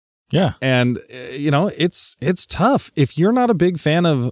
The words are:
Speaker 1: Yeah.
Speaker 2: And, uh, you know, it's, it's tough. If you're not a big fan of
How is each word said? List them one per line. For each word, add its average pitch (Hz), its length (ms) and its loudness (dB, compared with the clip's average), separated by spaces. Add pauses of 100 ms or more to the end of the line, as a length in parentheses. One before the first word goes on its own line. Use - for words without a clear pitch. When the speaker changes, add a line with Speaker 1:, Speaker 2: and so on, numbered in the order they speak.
(320)
Speaker 1:
Yeah. 160 300 0
Speaker 2:
And, 123 360 0 (160)
uh, 127 200 -14
you 147 180 -2
know, 160 260 2
it's, - 440 -2
it's 175 260 -2
tough. 240 480 0
If 143 220 0
you're 190 160 2
not 247 180 2
a - 20 2
big 175 260 0
fan 165 260 2
of 131 260 0